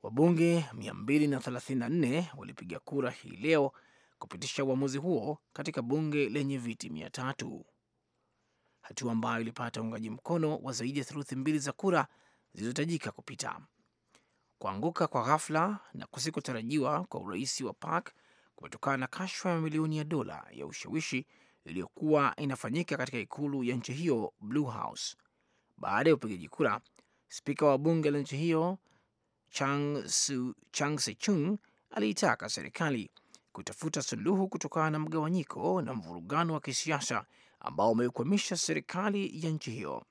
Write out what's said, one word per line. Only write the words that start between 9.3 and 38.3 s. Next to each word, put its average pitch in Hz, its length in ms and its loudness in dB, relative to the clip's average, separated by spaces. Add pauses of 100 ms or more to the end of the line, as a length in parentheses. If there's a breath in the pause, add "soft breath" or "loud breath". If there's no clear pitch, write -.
ilipata 117 420 -4
uungaji 110 280 -4
mkono 156 460 0
wa 131 160 -6
zaidi 123 260 -2
ya 131 60 -2
theluthi 143 320 -6
mbili 151 220 2
za 135 140 -2
kura 170 340 4 (480 soft breath)
zilizohitajika 143 560 -2
kupita. - 500 -8 (1000 soft breath)
Kuanguka 135 480 0
kwa 117 180 0
ghafla 156 540 2 (160 loud breath)
na - 120 -10
kusikotarajiwa 139 1000 -2
kwa - 160 -8
urais 98 400 -4
wa 120 120 -4
Park - 400 -4 (440 soft breath)
kumetokana - 400 -2
na 131 100 -2
kashfa - 420 -4
ya 170 60 2
mamilioni 156 440 0
ya 151 60 -2
dola 151 460 -4
ya 69 160 -10
ushawishi - 600 -4 (380 soft breath)
iliyokuwa 139 720 2
inafanyika 143 600 -2
katika 127 220 -2
ikulu 139 460 -2
ya 123 120 2
nchi 123 160 -4
hiyo, 135 480 2
Blue 127 300 0
House. - 460 -6 (600)
Baada 110 340 4
ya 151 60 10
upigaji 101 320 -6
kura, 110 320 2 (480 soft breath)
spika - 380 0
wa 139 120 8
bunge 156 320 4
la 147 80 2
nchi 135 180 -4
hiyo, 165 420 2 (720)
Chang 143 580 0
Su-, 127 460 0 (180)
Chang 147 260 0
Se-chung, 165 600 2 (320 soft breath)
aliitaka 208 580 0
serikali 139 600 -4 (420 soft breath)
kutafuta - 500 -6
suluhu 185 460 2
kutokana 156 420 0
na 156 80 0
mgawanyiko 160 840 0
na 127 120 -4
mvurugano 104 600 -2
wa 147 60 -2
kisiasa 131 680 -2 (340 soft breath)
ambao 110 320 2
umeikwamisha 123 640 2